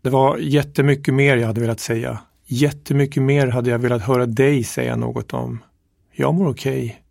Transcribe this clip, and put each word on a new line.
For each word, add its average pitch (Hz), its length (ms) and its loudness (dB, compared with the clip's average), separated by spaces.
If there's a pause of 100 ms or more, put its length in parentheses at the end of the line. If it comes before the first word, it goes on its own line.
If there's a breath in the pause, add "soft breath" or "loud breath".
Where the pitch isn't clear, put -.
Det 131 60 -2
var 135 280 4
jättemycket 143 760 0
mer 135 240 4
jag 117 100 0
hade 110 140 -2
velat 113 180 -2
säga. 117 400 -4 (260)
Jättemycket 139 760 0
mer 139 240 4
hade 123 220 0
jag 120 100 0
velat 120 220 0
höra 123 240 2
dig 127 380 2
säga 120 320 -4
något 120 380 -6
om. 123 300 -8 (480)
Jag 139 220 0
mår 175 160 0
okej. 131 600 -6